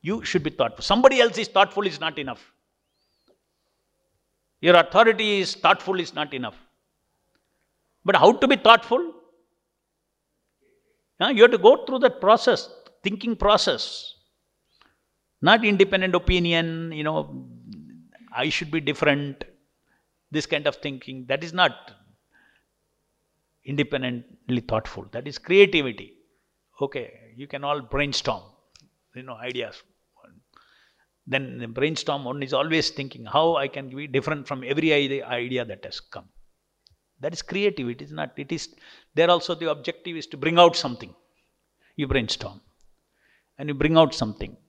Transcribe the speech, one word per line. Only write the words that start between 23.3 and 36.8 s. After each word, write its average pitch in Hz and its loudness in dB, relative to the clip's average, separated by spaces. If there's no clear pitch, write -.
independently 127 -4
thoughtful. - -6
That 127 -10
is 143 -12
creativity. 175 2
Okay, 135 -8
you 143 -18
can 139 -12
all 147 -4
brainstorm, 135 -4
you 127 -16
know, 127 -14
ideas. 120 -10
Then 127 -6
the 117 -10
brainstorm, 143 -4
one 139 -6
is 131 -8
always 151 0
thinking, 131 -12
"How 156 0
I 165 -4
can 135 -12
be 147 -12
different 143 -4
from 131 -10
every 151 0
ide-, 139 0
idea 123 -4
that 107 -12
has - -14
come?" - -18